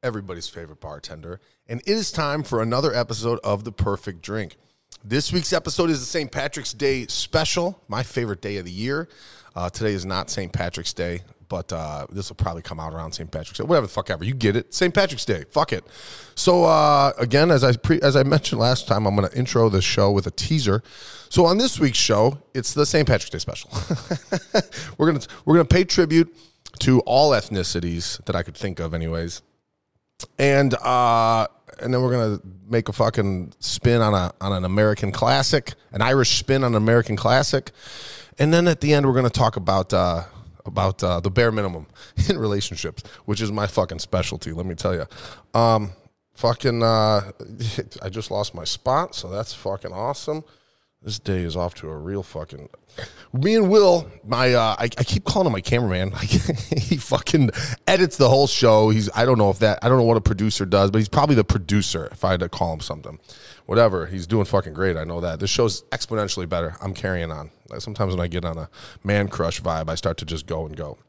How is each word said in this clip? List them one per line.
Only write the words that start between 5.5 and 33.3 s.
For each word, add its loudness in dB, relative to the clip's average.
episode -2
is 0
the -8
Saint -6
Patrick's -6
Day -2
special, -2
my -4
favorite -4
day -6
of -8
the -12
year. -6
Uh, -4
today -2
is -4
not -4
Saint -8
Patrick's -6
Day, -6
but, -8
uh, -8
this -10
will -18
probably -4
come -12
out -10
around -10
Saint -12
Patrick's -12
Day. -4
Whatever 2
the -12
fuck -6
ever. -4
You -4
get 0
it. -6
Saint 0
Patrick's 0
Day. -4
Fuck 0
it. -6
So, 4
uh, 4
again, 2
as 4
I 4
pre-, 0
as 4
I 6
mentioned 0
last 0
time, 2
I'm 2
gonna 2
intro 2
the 2
show 2
with 0
a -6
teaser. 0
So 4
on 4
this 2
week's 2
show, 2
it's -4
the 2
Saint 2
Patrick's 0
Day -8
special. -10
<laughs> -6
We're 2
gonna, -2
we're 4
gonna 6
pay 4
tribute 2
to 4
all 4
ethnicities -2
that -4
I -2
could -12
think -8
of -6
anyways. -6
And, 4
uh, 4
and -2
then 2
we're 2
gonna 0
make 0
a -6
fucking 0